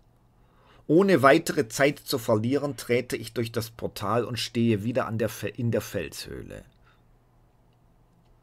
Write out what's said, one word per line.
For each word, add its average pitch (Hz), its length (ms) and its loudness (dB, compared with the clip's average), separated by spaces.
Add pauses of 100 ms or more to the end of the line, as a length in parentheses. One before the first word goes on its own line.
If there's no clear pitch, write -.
(840)
Ohne 175 360 6
weitere 143 480 4
Zeit 143 280 2
zu - 200 -6
verlieren, 123 580 0
trete 120 400 -2
ich 113 160 -10
durch 117 220 -4
das 113 160 -4
Portal 107 560 -4
und 120 120 -8
stehe 113 460 0
wieder 117 240 -2
an 110 100 -4
der 110 120 0
Fe-, - 180 -8
in 117 240 -2
der 117 80 2
Felshöhle. - 840 -10 (1800)